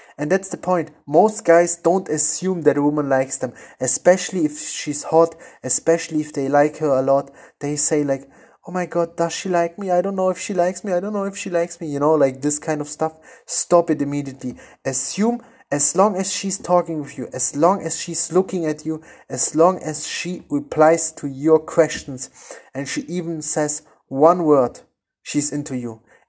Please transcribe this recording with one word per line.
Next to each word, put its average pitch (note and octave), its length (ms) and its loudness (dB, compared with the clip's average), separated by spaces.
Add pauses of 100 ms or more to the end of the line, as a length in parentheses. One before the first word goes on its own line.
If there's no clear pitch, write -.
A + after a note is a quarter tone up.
(180)
And D3+ 120 -4
that's F#3+ 180 0
the F3 80 -4
point. F3 360 -2 (140)
Most G3 380 2
guys E3+ 320 4
don't F#3 320 0
assume F3 540 -2
that C#3+ 160 4
a C#3+ 40 2
woman D3 260 0
likes C3 280 0
them, B2 160 -6 (280)
especially F3+ 640 2
if D3 120 -8
she's - 440 -8
hot, E3 320 2 (280)
especially D#3+ 580 0
if D3+ 120 -8
they C3+ 160 -4
like D3 300 2
her D#3 100 -2
a C3 140 2
lot. C#3 280 2 (300)
They D3 160 -4
say, D3+ 260 0
like, C#3 240 -2 (400)
"Oh F3+ 60 -12
my F3+ 140 -2
God, E3+ 300 -2
does E3+ 180 -2
she - 160 -6
like E3+ 280 0
me? G3 120 -6
I F3+ 100 4
don't G3 160 -2
know F#3 140 2
if F3+ 80 -4
she - 160 -8
likes F3+ 280 0
me. G3 120 -4
I F3+ 60 0
don't G3+ 120 -6
know G3+ 120 -4
if G3 120 -8
she - 140 -10
likes F3 320 -4
me." D#3+ 60 -6
You C#3+ 120 -4
know, D3+ 140 4
like, C3+ 260 2
this D3 180 0
kind D3+ 220 -4
of D3 80 -8
stuff. D#3+ 240 -4 (320)
Stop - 460 2
it C#3+ 100 0
immediately. C3+ 560 -6 (300)
Assume G#3+ 560 0 (280)
as - 240 0
long G3 220 4
as F#3+ 160 -4
she's G3 240 -4
talking E3+ 440 0
with C3+ 180 -12
you, B2+ 160 -8
as - 200 -2
long E3+ 280 2
as D#3 180 -6
she's - 320 -4
looking F#3 320 0
at D#3 220 -6
you, D#3 160 -6 (260)
as - 260 -4
long E3+ 260 4
as D3+ 260 -8
she - 420 -8
replies D#3 640 2
to - 140 -10
your D3 320 2
questions, D3+ 720 -2 (420)
and C3+ 160 -8
she - 140 -6
even E3 400 -6
says D3+ 400 -2 (260)
one D#3+ 360 6
word, C#3 360 2 (420)
she's - 300 -4
into C#3+ 240 -6
you. A#2 240 -10 (280)